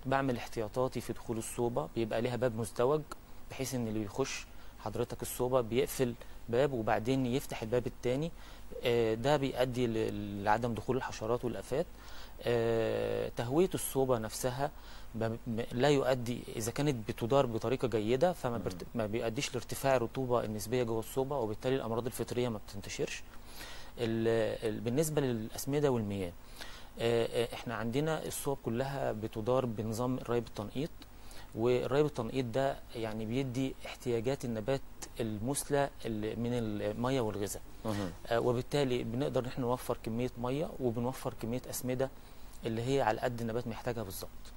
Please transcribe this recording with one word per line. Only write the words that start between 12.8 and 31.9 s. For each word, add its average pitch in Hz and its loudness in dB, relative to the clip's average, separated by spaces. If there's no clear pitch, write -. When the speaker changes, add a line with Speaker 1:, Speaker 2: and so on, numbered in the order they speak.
Speaker 1:
تهوية 139 4
الصوبة 131 2
نفسها 127 -2
ب-، 113 0
م-، 113 -2
لا 123 4
يؤدي، 127 4
إذا 117 -2
كانت 139 0
بتدار 127 4
بطريقة 117 0
جيدة، 117 4
فما 120 -2
Speaker 2:
مم. 90 -6
Speaker 1:
برت-، 92 -4
ما 113 0
بيؤديش 113 -2
لارتفاع 131 2
الرطوبة 120 2
النسبية 107 0
جوه 113 2
الصوبة، 131 -2
وبالتالي 117 0
الأمراض 117 0
الفطرية 120 0
ما 107 -2
بتنتشرش. - -6
ال-، 113 4
ال-، 107 -2
بالنسبة 147 2
للأسمدة 135 2
والمياه، 101 0
آه، 117 4
آه، 120 0
إحنا 117 -4
عندنا 135 0
الصوب - -2
كلها 131 0
بتدار 113 0
بنظام 113 0
الري 120 0
بالتنقيط، 117 -4
والري 123 4